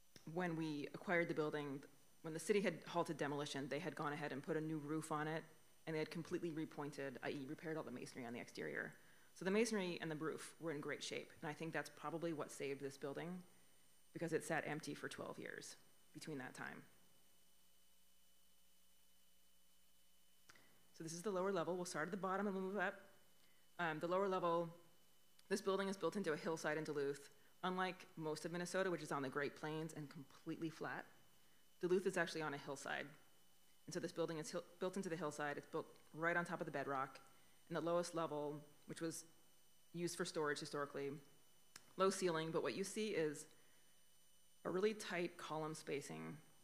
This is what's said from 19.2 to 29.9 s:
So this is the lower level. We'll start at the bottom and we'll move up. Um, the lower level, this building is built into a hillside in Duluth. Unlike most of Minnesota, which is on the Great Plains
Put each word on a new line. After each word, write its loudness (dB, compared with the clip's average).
So -12
this -4
is -6
the 2
lower 4
level. 4
We'll 0
start 0
at -4
the 0
bottom 4
and 2
we'll 2
move 0
up. 2
Um, 2
the 0
lower 4
level, 4
this 2
building 4
is 0
built 2
into 2
a 2
hillside 0
in 0
Duluth. 0
Unlike 0
most -2
of -2
Minnesota, 2
which 2
is -8
on 2
the 0
Great 0
Plains -2